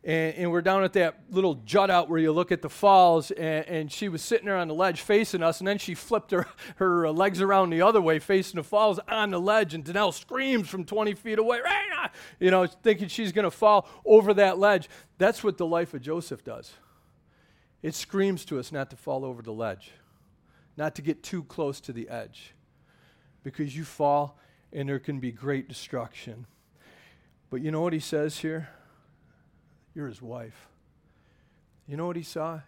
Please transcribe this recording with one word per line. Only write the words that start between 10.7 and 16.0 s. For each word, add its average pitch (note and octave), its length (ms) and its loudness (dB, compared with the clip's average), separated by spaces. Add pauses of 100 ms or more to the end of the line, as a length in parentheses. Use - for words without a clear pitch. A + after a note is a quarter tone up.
from F#3 160 -8
twenty G#3 260 -2
feet G#3+ 260 -4
away, A#3 200 2
"Raina!" F4+ 520 -4 (300)
You F#3 100 4
know, F#3 160 4
thinking G3+ 420 0
she's G3+ 240 -6
gonna G3 180 0
fall G#3 380 4 (180)
over G#3+ 260 10
that F#3+ 260 4
ledge. G3 300 4 (300)
That's G#3 260 2
what G3+ 140 -2
the F3 80 0
life E3 260 -2
of C#3+ 80 -10